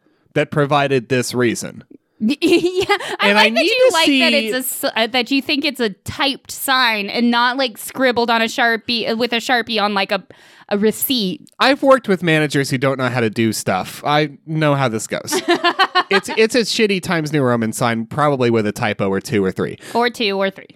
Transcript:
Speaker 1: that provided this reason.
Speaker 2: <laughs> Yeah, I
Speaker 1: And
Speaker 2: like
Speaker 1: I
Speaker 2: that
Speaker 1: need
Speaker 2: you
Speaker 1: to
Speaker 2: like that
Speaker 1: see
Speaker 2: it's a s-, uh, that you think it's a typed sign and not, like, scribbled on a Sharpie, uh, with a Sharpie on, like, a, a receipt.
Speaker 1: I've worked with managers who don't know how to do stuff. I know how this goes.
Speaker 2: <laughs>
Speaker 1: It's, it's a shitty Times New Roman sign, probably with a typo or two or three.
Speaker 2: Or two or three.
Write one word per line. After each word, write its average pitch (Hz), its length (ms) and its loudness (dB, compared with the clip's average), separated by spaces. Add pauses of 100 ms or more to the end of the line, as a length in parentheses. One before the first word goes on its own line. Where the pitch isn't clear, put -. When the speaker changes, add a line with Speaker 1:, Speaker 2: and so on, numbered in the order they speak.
(360)
Speaker 1:
that 147 160 -2
provided 143 580 0
this 127 240 0
reason. 120 560 0
Speaker 2:
<laughs> - 40 -20 (320)
Yeah, 349 600 2 (340)
I 403 100 2
Speaker 1:
And 403 60 4
Speaker 2:
like 440 120 4
Speaker 1:
I - 20 2
Speaker 2:
that - 20 -4
Speaker 1:
need 311 180 0
Speaker 2:
you 508 200 4
Speaker 1:
to 392 40 0
Speaker 2:
like 330 140 2
that 262 240 4
Speaker 1:
see 220 160 0
Speaker 2:
it's 208 60 -4 (300)
a 277 40 0
s-, - 80 -4
uh, 226 120 0
that 233 240 -2
you 277 100 0
think 302 240 -2
it's 285 160 -4
a 226 80 0
typed - 640 -6
sign 233 580 -2
and 240 220 0
not, 240 260 0
like, 254 200 -4
scribbled 240 520 -2
on 233 120 2
a 226 40 0
Sharpie, 226 680 -2
uh, 226 60 -2
with 233 160 -2
a 233 40 0
Sharpie 226 440 -2
on, 208 120 0
like, 196 200 -2
a, 190 120 -4 (440)
a 208 80 0
receipt. 208 720 -2 (100)
Speaker 1:
I've 269 240 2
worked 269 240 6
with 185 160 0
managers 151 460 2
who 135 80 0
don't 135 200 0
know 127 120 0
how 123 100 -2
to 113 100 2
do 110 220 2
stuff. - 540 -4
I 147 400 0
know 156 300 2
how 135 140 0
this 110 180 -4
goes. - 400 -4
Speaker 2:
<laughs> 330 40 2 (580)
Speaker 1:
It's, - 280 -2
it's 220 160 2
a 262 60 2
shitty 202 420 0
Times 156 320 -4
New 151 80 2
Roman 117 320 2
sign, 113 320 -2
probably 135 460 2
with 110 160 2
a 104 40 -2
typo 107 380 -2
or 98 100 0
two - 240 0
or 92 80 0
three. - 280 -6 (160)
Speaker 2:
Or 233 160 2
two 202 260 -2
or 196 140 -2
three. - 240 -16